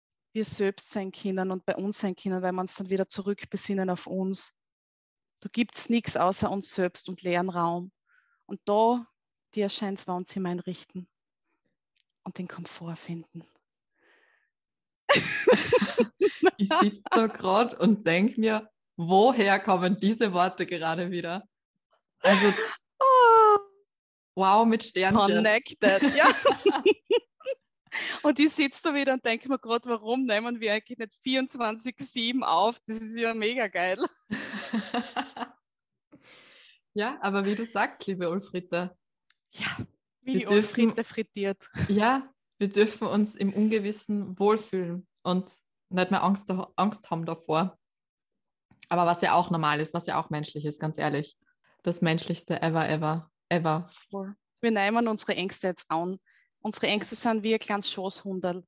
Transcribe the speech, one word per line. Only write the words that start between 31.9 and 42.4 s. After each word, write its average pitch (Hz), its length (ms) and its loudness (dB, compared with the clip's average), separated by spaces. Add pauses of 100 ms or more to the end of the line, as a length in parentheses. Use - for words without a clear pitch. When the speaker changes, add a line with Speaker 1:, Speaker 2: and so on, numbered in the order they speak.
Speaker 1:
sieben 247 440 -4
auf? 196 440 2
Das 220 120 -8
ist 226 180 -10
ja 226 160 -2
mega 226 340 -2
geil. 185 300 -2 (320)
Speaker 2:
<laughs> - 1300 -8 (1300)
Ja, 226 280 -4
aber 196 240 0
wie 202 100 0
du 226 100 -6
sagst, 226 420 -4
liebe 180 220 -4
Ulfriede, 180 680 -6 (540)
Speaker 1:
Ja, - 260 -8 (440)
wie 262 140 -4
Speaker 2:
wir - 20 2
Speaker 1:
die - 80 0
Speaker 2:
dürfen 214 500 2
Speaker 1:
Ulfriede 226 80 -2
frittiert. 196 680 -6 (180)
Speaker 2:
Ja, 233 460 0 (240)